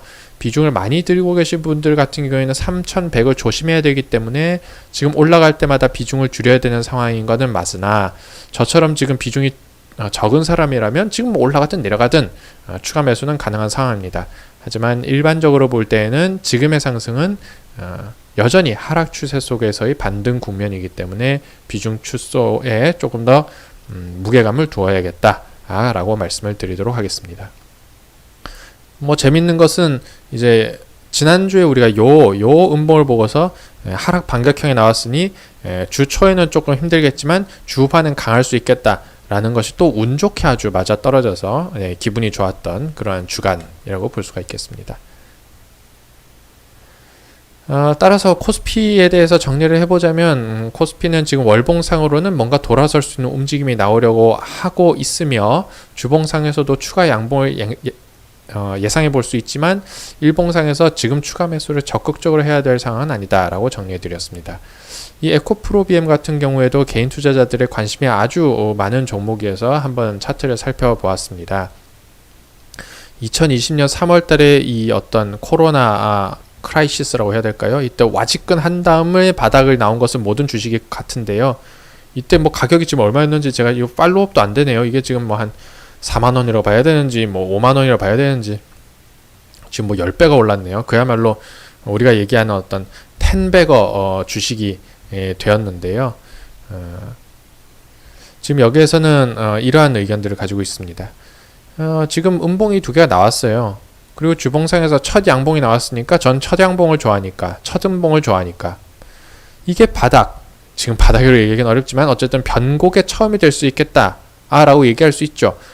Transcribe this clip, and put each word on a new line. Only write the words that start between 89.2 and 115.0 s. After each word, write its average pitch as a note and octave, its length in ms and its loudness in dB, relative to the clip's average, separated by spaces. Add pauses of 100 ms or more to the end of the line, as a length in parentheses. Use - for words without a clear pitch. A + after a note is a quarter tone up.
지금 G#2+ 180 -6
뭐 G2+ 100 -2
열 F#2+ 140 -2
배가 D#3 240 4
올랐네요. G2+ 480 0
그야말로 A#2 580 0 (440)
우리가 A2+ 300 4
얘기하는 A2 380 2
어떤 G2 320 -6 (340)
텐베거, F#3 560 4
어, G2 500 0
주식이, G#2 540 -6 (340)
예, F#2+ 240 -6
되었는데요. G#2 760 -2 (560)
어, F2+ 460 -14 (1300)
지금 C#3+ 200 0
여기에서는, D3 760 4
어, G#2+ 220 -2
이러한 C3+ 360 4
의견들을 G2+ 420 -2
가지고 G2 240 -4
있습니다. F#2 480 -10 (680)
어, D#3+ 320 -2
지금 F3 340 0
음봉이 G3 380 0
두 - 100 -6
개가 D#3+ 160 4
나왔어요. G#2+ 720 0 (360)
그리고 D#3+ 220 -2
주봉상에서 D#3 640 0
첫 G3 280 0
양봉이 C#3+ 320 2
나왔으니까 A#2+ 580 0
전 C3 220 2
첫 F3 200 0
양봉을 F3+ 400 2
좋아하니까, F#2+ 640 -2
첫 - 200 -4
음봉을 F3 380 0
좋아하니까 F2+ 560 -4 (880)
이게 G3 220 2
바닥, - 540 2 (340)
지금 A#2 200 -4
바닥으로 B2 420 6
얘기하기는 A2+ 320 2
어렵지만 C3 400 0
어쨌든 B2+ 340 -2
변곡의 D3+ 640 2
처음이 G#3+ 320 0
될 D3+ 120 4
수 - 140 -2
있겠다, C3 520 0 (300)
아, D3 160 4
라고 C#3+ 240 6
얘기할 C#3+ 240 4